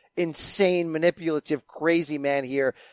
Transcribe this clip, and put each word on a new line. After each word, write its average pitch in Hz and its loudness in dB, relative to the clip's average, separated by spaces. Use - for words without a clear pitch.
insane, 175 0
manipulative, 156 0
crazy 156 0
man 139 -2
here. 131 -2